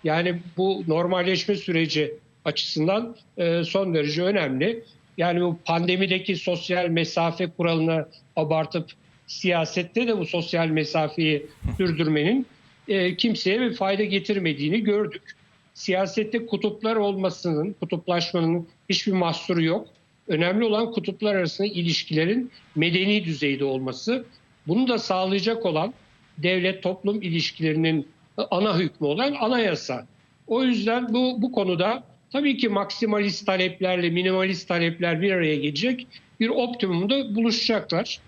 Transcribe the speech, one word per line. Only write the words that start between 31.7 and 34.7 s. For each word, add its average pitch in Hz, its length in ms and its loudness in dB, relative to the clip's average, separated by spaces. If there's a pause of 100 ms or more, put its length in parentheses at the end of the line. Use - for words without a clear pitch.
tabii 277 260 0
ki 233 120 2
maksimalist 202 760 0
taleplerle 185 640 0
minimalist 185 580 0
talepler 170 540 0